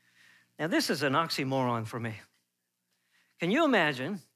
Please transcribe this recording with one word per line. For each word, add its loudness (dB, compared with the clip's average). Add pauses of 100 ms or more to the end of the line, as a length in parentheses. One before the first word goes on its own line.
(580)
Now, -4
this 0
is 0
an 2
oxymoron 0
for -8
me. -6 (1200)
Can 0
you 4
imagine 2 (160)